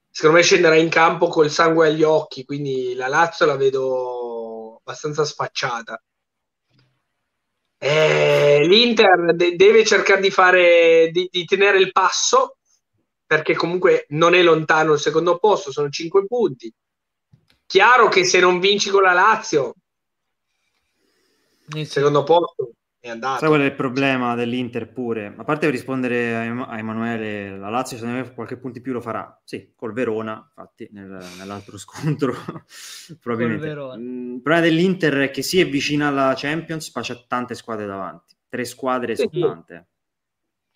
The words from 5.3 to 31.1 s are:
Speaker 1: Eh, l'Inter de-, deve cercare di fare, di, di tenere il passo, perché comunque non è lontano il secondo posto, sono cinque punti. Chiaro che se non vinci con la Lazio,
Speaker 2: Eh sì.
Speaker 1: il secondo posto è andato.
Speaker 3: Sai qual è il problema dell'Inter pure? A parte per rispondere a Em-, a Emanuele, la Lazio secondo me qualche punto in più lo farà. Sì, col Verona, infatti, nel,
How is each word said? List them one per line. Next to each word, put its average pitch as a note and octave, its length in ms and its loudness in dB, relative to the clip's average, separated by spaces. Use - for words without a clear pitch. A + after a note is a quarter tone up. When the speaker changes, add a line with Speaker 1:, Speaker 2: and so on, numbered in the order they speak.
Speaker 1:
Eh, D3 880 4
l'Inter G3 680 4
de-, F3 220 0
deve G#3+ 280 8
cercare G3 360 2
di F#3+ 100 2
fare, E3+ 800 6
di, F3+ 180 -2
di F3+ 140 -4
tenere G3 340 2
il F#3+ 140 2
passo, A#3+ 640 0
perché D#3 300 0
comunque E3+ 540 2
non E3+ 240 2
è F3+ 80 4
lontano D#3+ 500 2
il D3 80 2
secondo E3 380 0
posto, F#3+ 340 0
sono D3 180 -4
cinque E3+ 360 -2
punti. G3+ 460 -4
Chiaro A3 420 4
che F3+ 160 0
se F#3 140 0
non F3+ 220 2
vinci G3+ 300 0
con G3 120 2
la F#3 100 4
Lazio, F3+ 640 0
Speaker 2:
Eh D3+ 60 -18
sì. D#3 80 -8
Speaker 1:
il D3 80 -6
secondo D3 340 2
posto D#3+ 480 0
è A#2+ 80 -18
andato. A#2 320 -6
Speaker 3:
Sai D#3 80 0
qual D3+ 140 4
è - 20 2
il C#3 100 -2
problema C3 640 -2
dell'Inter A#2+ 560 -6
pure? A2+ 440 -8
A A2+ 60 -18
parte D3+ 240 -2
per C#3 80 0
rispondere A#2+ 640 -4
a A2+ 80 -4
Em-, A#2+ 240 -8
a A2+ 100 -12
Emanuele, A2 800 -8
la G2 100 -12
Lazio A#2+ 280 -6
secondo A#2 240 -8
me A#2+ 120 -14
qualche A#2+ 260 -12
punto B2 200 -14
in - 60 -20
più C3 80 -8
lo A#2+ 80 -6
farà. A2 440 -10
Sì, - 300 -16
col A2 180 -12
Verona, A2 560 -6
infatti, F#2+ 440 -20
nel, G2 160 -20